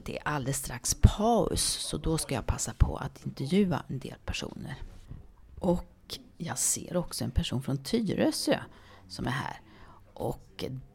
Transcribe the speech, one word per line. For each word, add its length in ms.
det 120
är 100
alldeles 300
strax 440
paus, 600
så 340
då 200
ska 180
jag 100
passa 320
på 200
att 280
intervjua 600
en 120
del 260
personer. 500
Och 600
jag 200
ser 400
också 260
en 80
person 300
från 220
Tyresö 760
som 200
är 40
här. 300
Och 500